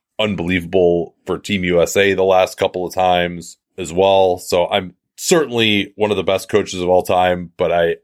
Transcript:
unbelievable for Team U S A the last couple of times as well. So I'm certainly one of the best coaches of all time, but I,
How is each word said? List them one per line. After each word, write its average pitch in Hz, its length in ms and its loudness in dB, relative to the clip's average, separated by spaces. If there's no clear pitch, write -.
unbelievable 87 960 0
for 85 140 -6
Team 95 260 -4
U 85 180 2
S 82 140 -2
A 98 180 4
the 92 100 0
last 92 340 2
couple 92 280 -2
of 85 80 -12
times 87 640 -2
as 82 140 -10
well. 95 460 2
So 87 280 -2
I'm 95 280 -4
certainly 117 800 0
one 104 140 -2
of 98 60 0
the 95 60 -2
best 95 260 -2
coaches 95 320 -2
of 87 80 -2
all 90 140 4
time, 90 540 0
but 85 160 -2
I, 85 320 0